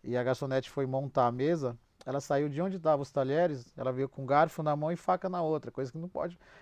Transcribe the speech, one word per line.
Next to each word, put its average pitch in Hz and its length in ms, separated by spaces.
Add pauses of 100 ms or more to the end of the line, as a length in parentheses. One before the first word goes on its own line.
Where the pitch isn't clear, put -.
e 120 120
a 123 80
garçonete 131 460
foi 139 160
montar 135 420
a 120 40
mesa. 135 460 (280)
Ela 135 160
saiu 147 260
de 143 140
onde 190 180
tava 156 220
os 139 100
talheres, 143 640
ela 127 160
veio 131 160
com 139 180
garfo 151 380
na 151 100
mão 151 160
e 175 60
faca 185 320
na 180 140
outra, 156 280
coisa 131 220
que 160 60
não 165 100
pode. 175 320 (220)